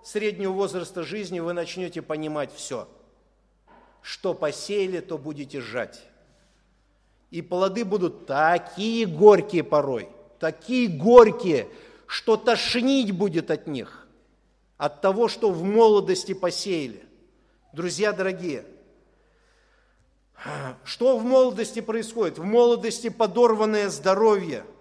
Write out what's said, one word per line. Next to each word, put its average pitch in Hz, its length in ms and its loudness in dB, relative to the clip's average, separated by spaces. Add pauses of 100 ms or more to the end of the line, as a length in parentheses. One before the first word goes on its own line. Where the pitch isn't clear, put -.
среднего 202 460 -4
возраста 180 520 -4
жизни, 180 360 -8
вы 170 140 -6
начнёте 175 480 -8
понимать 151 520 -6
всё. - 360 -12 (1120)
Что - 320 -6
посеяли, 180 680 -4
то 160 180 -10
будете 143 440 -10
жать. 113 400 -10 (1300)
И 170 100 -10
плоды 190 440 -2
будут 180 400 -2
такие 175 800 0
горькие 180 580 4
порой, 139 460 -2 (300)
такие 233 500 -4
горькие, 180 800 6 (360)
что - 300 -2
тошнить 240 760 0
будет 170 380 -4
от 151 160 -4
них, 131 400 -12 (720)
от 147 220 -6
того, 202 300 0
что 208 200 -2
в 170 140 -4
молодости 202 680 2
посеяли. 165 680 -6 (720)
Друзья 180 400 -4
дорогие, 175 540 -6 (2250)
что 247 340 0
в 220 60 -4
молодости 247 560 2
происходит? 220 580 -4
В 160 60 -12
молодости 233 640 2
подорванное 214 840 2
здоровье 180 760 0 (160)